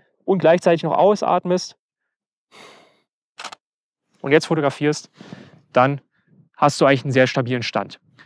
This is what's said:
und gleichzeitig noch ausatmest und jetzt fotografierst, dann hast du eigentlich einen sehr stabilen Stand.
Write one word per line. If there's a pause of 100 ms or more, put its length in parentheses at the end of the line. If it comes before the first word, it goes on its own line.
(260)
und
gleichzeitig
noch
ausatmest (2500)
und
jetzt
fotografierst, (640)
dann (560)
hast
du
eigentlich
einen
sehr
stabilen
Stand. (240)